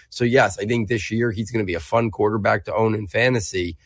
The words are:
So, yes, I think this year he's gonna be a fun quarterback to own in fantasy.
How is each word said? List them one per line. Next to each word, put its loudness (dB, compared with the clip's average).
So, -4
yes, 4
I -4
think 0
this -4
year 0
he's -6
gonna 0
be -4
a -4
fun 0
quarterback 0
to -4
own 2
in -6
fantasy. 0